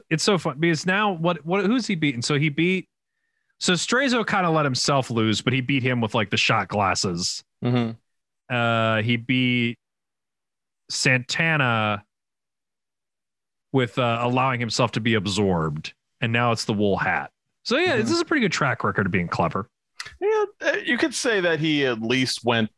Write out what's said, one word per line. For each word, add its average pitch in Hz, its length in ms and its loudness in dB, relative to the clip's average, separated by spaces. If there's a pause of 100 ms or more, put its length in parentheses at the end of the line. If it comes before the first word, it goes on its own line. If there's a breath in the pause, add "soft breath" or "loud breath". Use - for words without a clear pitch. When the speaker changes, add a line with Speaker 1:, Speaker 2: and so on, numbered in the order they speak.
(100)
Speaker 1:
it's 160 140 -2
so 196 140 4
fun 143 200 -6
because 165 280 0
now 202 260 0
what, 165 340 -2
what, 190 180 0
who's 226 220 0
he 202 80 -2
beaten? 143 280 -2
So 151 160 0
he 156 100 2
beat, 165 400 0 (720)
so 185 160 2
Straizo 240 520 0
kinda 185 240 2
let 156 140 2
himself 135 460 0
lose, 110 300 0
but 131 120 0
he 131 80 0
beat 131 220 -2
him 127 180 0
with, 110 140 -2
like, 123 160 -2
the 113 60 -2
shot 107 320 0
glasses. 90 760 -2 (220)
Speaker 2:
Mm-hmm. 120 280 0 (600)
Speaker 1:
Uh, 113 480 2
he 120 140 2
beat 123 640 0 (1120)
Santana 123 1120 0 (1700)
with, 127 260 0
uh, 120 240 2
allowing 127 380 0
himself 120 320 0
to 120 80 -2
be 113 140 2
absorbed, 90 800 0 (280)
and 113 120 -2
now 120 200 2
it's - 120 -4
the 120 80 -2
wool 101 240 2
hat. 85 340 -2 (340)
So 233 120 0
yeah, 349 160 2
Speaker 2:
Mm-hmm. 233 80 0
Speaker 1:
this 226 100 0
is 330 100 0
a 339 40 0
pretty 320 160 0
good 190 120 0
track 131 300 0
record 104 240 0
of 90 60 -2
being 87 160 0
clever. 90 400 -2 (520 loud breath)
Speaker 2:
Yeah, 427 240 0 (180)
uh, 339 220 0
you 254 120 0
could 311 180 0
say 220 260 0
that 165 200 0
he 151 260 2
at 117 140 0
least 123 440 0
went, 117 340 2